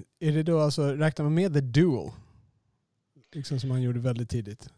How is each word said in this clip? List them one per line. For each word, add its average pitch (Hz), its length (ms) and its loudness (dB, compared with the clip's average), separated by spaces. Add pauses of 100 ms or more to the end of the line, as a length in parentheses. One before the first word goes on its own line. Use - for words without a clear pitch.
(180)
är 156 140 0
det 156 100 2
då 160 180 2
alltså, 151 220 2 (100)
räknar 151 320 0
man 151 100 2
med 180 200 2
The 147 60 4
Duel? 131 500 2 (1200)
Liksom 143 280 -6
som 131 100 -4
han 127 120 0
gjorde 123 180 0
väldigt 120 300 -4
tidigt. 104 480 -8